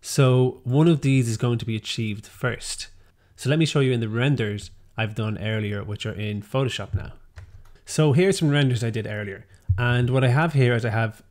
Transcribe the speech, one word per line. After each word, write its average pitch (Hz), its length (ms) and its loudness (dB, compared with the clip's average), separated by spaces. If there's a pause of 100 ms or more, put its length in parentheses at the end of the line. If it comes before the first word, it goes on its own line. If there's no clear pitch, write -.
So 127 640 2
one 143 240 4
of 160 140 4
these 135 260 2
is 110 80 -2
going 120 220 0
to - 80 -6
be 113 100 -4
achieved 107 500 -6
first. - 600 -8 (480)
So - 140 -4
let 156 80 2
me 165 80 4
show 143 140 0
you 131 120 2
in 120 80 0
the 113 80 -4
renders 113 640 0 (260)
I've 110 180 -4
done 107 240 -4
earlier, 104 460 -4
which 104 220 -8
are 110 60 -6
in 104 280 -6
Photoshop 127 540 -4
now. - 180 -6 (720)
So 151 300 2
here's 185 240 4
some 160 100 2
renders 135 340 2
I 117 60 -2
did 107 180 -4
earlier. 104 380 -10 (320)
And 120 320 2
what 131 160 2
I 127 40 4
have 151 260 2
here 123 200 4
is 117 120 -2
I 110 40 -2
have 110 400 -2